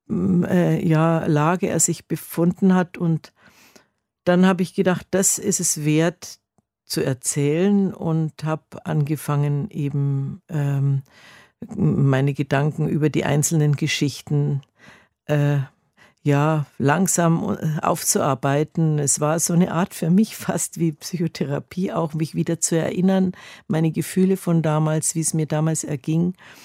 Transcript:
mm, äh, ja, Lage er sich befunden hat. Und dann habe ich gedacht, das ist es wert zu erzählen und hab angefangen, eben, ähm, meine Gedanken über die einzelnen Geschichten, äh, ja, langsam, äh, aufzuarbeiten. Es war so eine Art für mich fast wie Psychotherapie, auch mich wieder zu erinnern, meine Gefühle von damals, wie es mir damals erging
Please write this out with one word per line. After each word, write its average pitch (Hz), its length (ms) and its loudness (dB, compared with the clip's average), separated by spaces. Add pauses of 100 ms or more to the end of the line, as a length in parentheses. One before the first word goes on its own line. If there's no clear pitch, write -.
mm, 175 380 0
äh, 165 420 2
ja, 165 400 2
Lage 165 420 0
er - 120 0
sich - 280 -2
befunden 180 680 0
hat. 180 240 -2
Und 165 340 -2 (920)
dann 180 200 6
habe 190 160 4
ich 175 140 -6
gedacht, 185 340 0
das 190 300 0
ist 196 200 -2
es 160 260 -2
wert 156 540 0 (460)
zu - 180 -2
erzählen 170 920 0
und 160 500 -4
hab - 400 -6
angefangen, 147 880 -2
eben, 139 800 -4
ähm, 139 520 0 (760)
meine 139 600 2
Gedanken 147 520 -2
über 156 220 0
die - 160 -2
einzelnen 147 500 2
Geschichten, 143 880 -2 (640)
äh, 147 320 2 (640)
ja, 147 440 2 (140)
langsam, 170 800 2
äh, 156 240 -4
aufzuarbeiten. 151 1120 0
Es 143 220 -2
war 151 200 0
so 175 140 -2
eine 170 180 4
Art 170 220 -2
für - 160 -2
mich 202 260 2
fast - 440 -6
wie 165 120 0
Psychotherapie, 151 1040 -6
auch 160 220 -4
mich 156 180 -4
wieder 165 260 -2
zu - 180 -2
erinnern, 185 560 0 (340)
meine 160 240 2
Gefühle 185 440 0
von 170 280 0
damals, 156 500 0
wie 170 60 -4
es 160 160 -2
mir 156 100 0
damals 156 380 -2
erging 160 500 -2 (320)